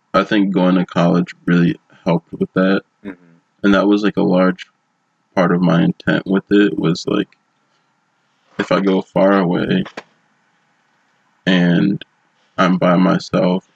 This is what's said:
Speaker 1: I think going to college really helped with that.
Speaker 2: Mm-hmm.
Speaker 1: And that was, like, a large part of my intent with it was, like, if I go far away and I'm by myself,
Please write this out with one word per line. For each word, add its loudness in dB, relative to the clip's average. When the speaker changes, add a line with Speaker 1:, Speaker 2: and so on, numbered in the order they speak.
Speaker 1:
I 2
think 0
going 2
to 0
college 0
really 0
helped -4
with -8
that. 0
Speaker 2:
Mm-hmm. -16
Speaker 1:
And 0
that 2
was, 2
like, -2
a 0
large 0
part 0
of -2
my 2
intent -4
with -2
it 2
was, -4
like, -4
if -6
I 0
go 0
far 0
away -2
and 0
I'm 2
by 2
myself, 0